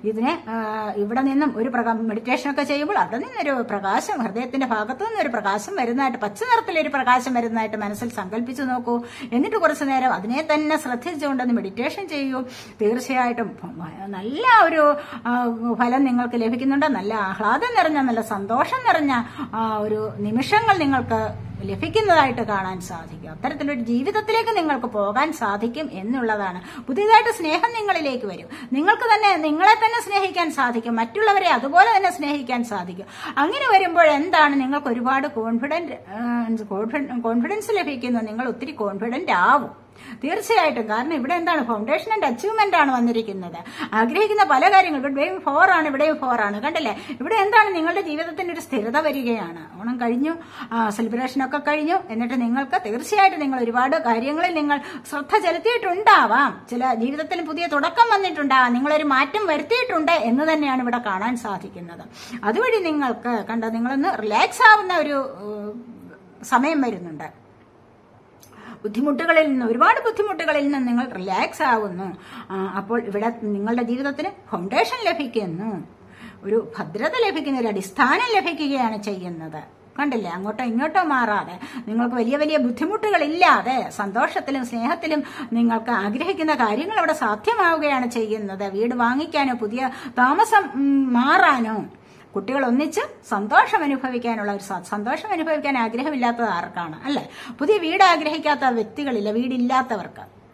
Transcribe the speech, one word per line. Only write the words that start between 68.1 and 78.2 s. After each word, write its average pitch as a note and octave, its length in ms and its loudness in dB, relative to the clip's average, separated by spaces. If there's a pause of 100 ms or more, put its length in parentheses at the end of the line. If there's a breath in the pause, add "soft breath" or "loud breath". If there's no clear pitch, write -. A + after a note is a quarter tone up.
ബുദ്ധിമുട്ടുകളിൽ D4 640 2
നിന്ന്, C4 180 0
ഒരുപാട് D#4+ 340 4
ബുദ്ധിമുട്ടുകളിൽ E4 720 0
നിന്ന് C4 160 -2
നിങ്ങൾ A#3+ 220 0
relax G3 540 -2
ആവുന്നു. G3 540 0 (340 loud breath)
ആ, F#3+ 260 -4
അപ്പോൾ G#3+ 240 -2
ഇവിടെ G#3+ 320 -4 (100)
നിങ്ങളുടെ G#3+ 400 0
ജീവിതത്തിന് C#4 460 -4 (200)
foundation C4 560 -2
ലഭിക്കുന്നു, G#3+ 800 -4 (560 loud breath)
ഒരു G#3 360 -2
ഭദ്രത G#3 320 -4 (160)
ലഭിക്കുന്ന, C#4 320 -2
ഒരു A#3 80 0
അടിസ്ഥാനം C#4+ 680 0